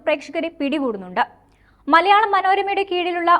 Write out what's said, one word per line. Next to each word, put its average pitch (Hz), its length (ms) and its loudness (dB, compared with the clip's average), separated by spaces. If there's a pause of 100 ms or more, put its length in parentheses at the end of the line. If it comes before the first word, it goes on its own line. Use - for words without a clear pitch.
പ്രേക്ഷകരെ 311 560 -4
പിടികൂടുന്നുണ്ട്. 233 640 -2 (720)
മലയാള 403 280 4 (120)
മനോരമയുടെ 392 560 0
കീഴിലുള്ള 349 480 0